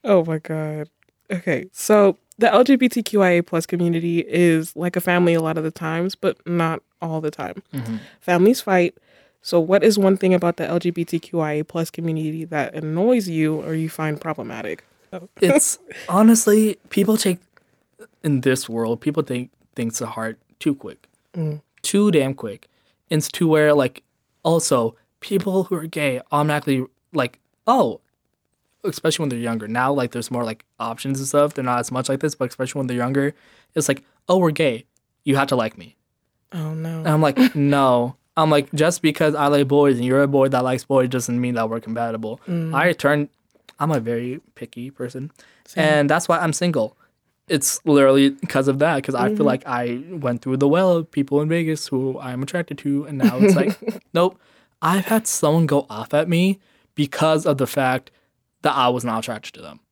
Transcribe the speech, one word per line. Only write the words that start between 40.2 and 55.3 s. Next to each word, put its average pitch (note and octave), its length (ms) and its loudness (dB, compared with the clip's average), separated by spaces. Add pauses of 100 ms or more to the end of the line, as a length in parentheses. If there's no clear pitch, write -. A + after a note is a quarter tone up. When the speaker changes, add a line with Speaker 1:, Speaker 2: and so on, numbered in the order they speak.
Speaker 2:
a C#3 60 2
boy C3+ 200 2
that C3 160 0
likes B2+ 200 -2
boys C3 240 2
doesn't B2 320 -4
mean B2 140 -2
that A2+ 140 -2
we're A2+ 120 -6
compatible." A2+ 640 -6
Speaker 1:
Mm. E3 280 -6
Speaker 2:
I E3 180 2
turn, D3 360 0 (500)
I'm D3+ 120 -2
a C#3 100 0
very A#2+ 400 -6 (140)
picky A#2+ 360 -16
person. C3 400 -12 (360)
Speaker 1:
Same. - 180 -4
Speaker 2:
And D3 260 2
that's E3+ 180 0
why E3 100 2
I'm D#3+ 160 -2
single. D3+ 420 -2 (520)
It's - 360 -2
literally C#3 460 6 (180)
'cause C3+ 200 0
of C3+ 100 0
that, D3 240 0
'cause C3+ 140 -6
I A#2+ 120 0
feel G#3+ 100 -2
Speaker 1:
Mm-hmm. D#3 80 2
Speaker 2:
like C3+ 200 -2
I B2 340 -6 (100)
went C3+ 300 -4
through C3 180 -4
the C#3+ 100 2
well F3+ 280 2
of D#3+ 140 -6
people C#3+ 320 -2
in D#3 60 -2
Vegas D#3+ 400 -2
who C3 320 -4
I'm B2+ 220 -8
attracted D#3 360 -6
to, C#3+ 260 -4
and C#3+ 140 -10
now C3 220 2
it's G3 160 6
like, F#3+ 200 0 (320)
Speaker 1:
<laughs> - 60 -20
Speaker 2:
nope. F3 240 2 (440)
I've F3+ 240 0
had A3 200 0
someone D#3+ 400 2